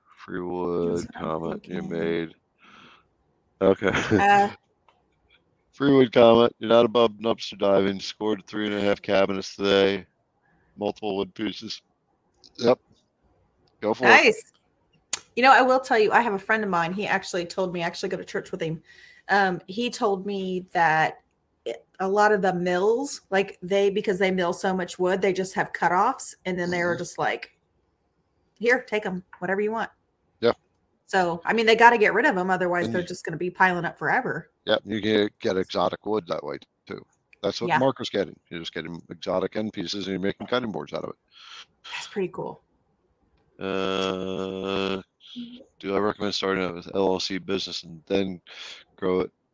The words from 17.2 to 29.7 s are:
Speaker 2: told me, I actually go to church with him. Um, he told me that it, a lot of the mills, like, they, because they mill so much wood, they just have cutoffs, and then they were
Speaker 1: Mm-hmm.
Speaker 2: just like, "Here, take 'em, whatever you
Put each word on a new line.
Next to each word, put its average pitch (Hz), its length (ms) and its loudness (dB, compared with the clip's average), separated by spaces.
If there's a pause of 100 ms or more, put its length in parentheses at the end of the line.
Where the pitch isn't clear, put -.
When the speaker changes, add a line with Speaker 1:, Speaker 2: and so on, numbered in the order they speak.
Speaker 2:
told 185 280 -4
me, 175 80 -4
I 170 60 -2
actually 180 220 -6
go 185 80 -6
to 180 60 -10
church - 280 -8
with 180 100 -8
him. 165 220 -6 (460)
Um, 190 360 2
he 233 240 -4
told 196 380 -2
me 185 460 -6
that 156 500 2 (420)
it, - 220 -10 (120)
a 190 80 -2
lot 208 240 4
of 202 120 2
the 190 100 2
mills, 185 680 0 (100)
like, 196 320 0
they, 196 260 2
because 196 300 -2
they 190 100 2
mill 180 240 0
so 185 220 0
much 180 240 -6
wood, 185 240 0
they 196 100 2
just 185 220 -4
have - 180 -4
cutoffs, 190 600 0 (100)
and 180 140 -4
then 175 100 -4
they 175 140 -2
were 175 100 0
Speaker 1:
Mm-hmm. 170 60 -6
Speaker 2:
just 170 180 -8
like, 117 400 -4 (1000)
"Here, 240 240 2
take 214 240 -4
'em, 185 160 -6 (160)
whatever 185 200 -2
you 208 120 0